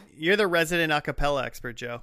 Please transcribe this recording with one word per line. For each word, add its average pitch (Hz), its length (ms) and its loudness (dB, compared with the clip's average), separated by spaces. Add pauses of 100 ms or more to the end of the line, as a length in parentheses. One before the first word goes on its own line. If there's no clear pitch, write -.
(160)
you're 160 200 2
the 202 100 4
resident 170 460 2
a 147 80 2
cappella 143 440 -2
expert, 120 300 -10
Joe. 120 280 -10